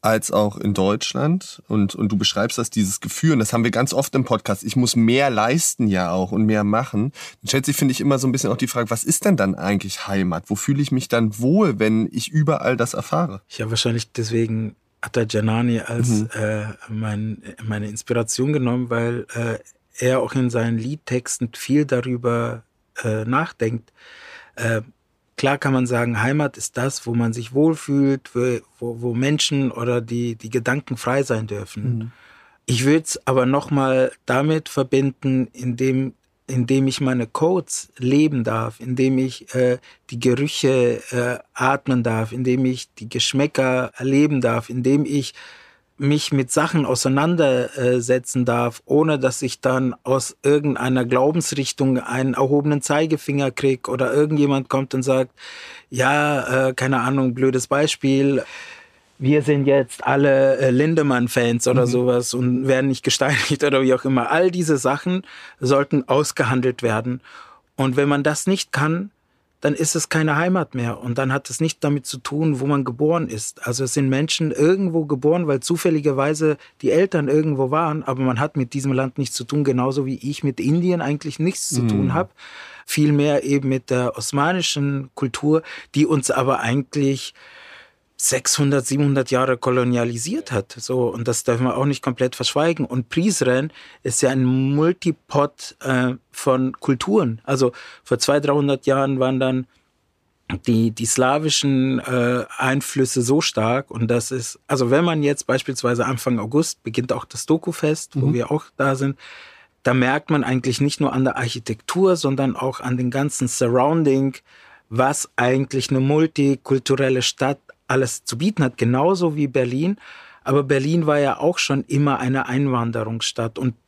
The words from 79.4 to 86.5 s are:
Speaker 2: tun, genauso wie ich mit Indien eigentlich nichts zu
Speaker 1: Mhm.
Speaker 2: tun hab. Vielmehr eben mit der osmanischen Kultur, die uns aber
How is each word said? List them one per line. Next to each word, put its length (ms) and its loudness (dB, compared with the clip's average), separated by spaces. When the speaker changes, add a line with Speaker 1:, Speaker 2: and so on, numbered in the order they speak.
Speaker 2:
tun, 180 0
genauso 420 0
wie 120 -6
ich 260 -8
mit 160 -2
Indien 400 2
eigentlich 400 -6
nichts 300 -2
zu 140 -2
Speaker 1:
Mhm. 40 2
Speaker 2:
tun 260 2
hab. 200 -2
Vielmehr 600 2
eben 240 0
mit 200 -2
der 280 0
osmanischen 960 -2
Kultur, 480 0
die 120 4
uns 220 0
aber 300 2